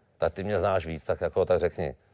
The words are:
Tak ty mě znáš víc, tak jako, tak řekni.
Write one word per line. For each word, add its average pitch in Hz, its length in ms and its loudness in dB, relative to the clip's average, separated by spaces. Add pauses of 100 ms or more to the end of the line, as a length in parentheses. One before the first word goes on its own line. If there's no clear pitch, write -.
(180)
Tak 80 160 0
ty 95 100 -8
mě 101 160 0
znáš 92 260 2
víc, 80 200 -6
tak 82 160 -2
jako, 87 240 0
tak 90 140 4
řekni. 82 360 -2 (180)